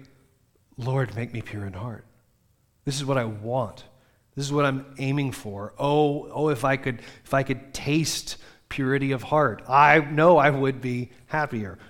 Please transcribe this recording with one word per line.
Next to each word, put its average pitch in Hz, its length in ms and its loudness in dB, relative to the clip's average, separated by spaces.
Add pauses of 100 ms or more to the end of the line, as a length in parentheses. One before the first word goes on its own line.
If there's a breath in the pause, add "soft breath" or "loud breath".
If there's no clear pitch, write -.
(760)
"Lord, 123 380 -4
make 117 180 -8
me 113 80 -8
pure 104 240 -10
in 95 80 -10
heart. 104 320 -14 (800)
This 135 100 -6
is 143 100 -6
what 135 120 0
I 117 80 0
want. 110 600 -6 (500)
This 139 100 -6
is 139 80 -6
what 147 120 2
I'm 135 200 -2 (120)
aiming 135 360 -2
for. 101 440 -12
Oh, 147 540 0
oh, 151 180 -2
if 135 140 -4
I 135 140 2
could, 131 240 -6 (240 loud breath)
if - 80 -8
I 139 100 2
could - 300 -8
taste - 640 -2 (320 soft breath)
purity 135 420 -2
of 127 100 -2
heart, 131 460 0
I 147 320 8
know 156 380 6
I 143 120 6
would 135 300 0
be 123 320 -4 (160 soft breath)
happier," 123 500 -4 (120)